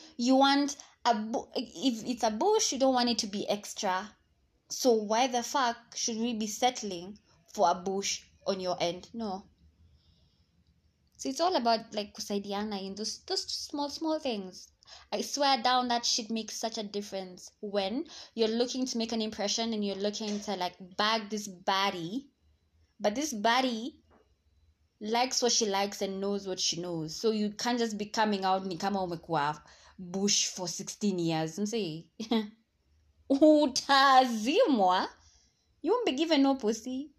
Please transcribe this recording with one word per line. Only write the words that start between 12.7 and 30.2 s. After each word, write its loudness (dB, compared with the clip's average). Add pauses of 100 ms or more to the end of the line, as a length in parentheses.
in -8
those, -8
those -6
small, -6
small -4
things. -8 (420)
I -4
swear 0
down, 2
that 0
shit -2
makes -6
such -6
a -6
difference -8 (120)
when -2 (300)
you're 2
looking 0
to -4
make -2
an -2
impression -2
and -2
you're -2
looking -4
to, -6
like, -4 (240)
bag 2
this -6
baddie. -2 (760)
But 2
this -4
baddie 0 (1080)
likes 0
what 6
she 4
likes 0
and -2
knows -2
what -4
she -2
knows. -4
So 0
you 0
can't -2
just -2
be -4
coming 0
out 2
ni -6
kama -2
umekuwa -2 (380)
bush -2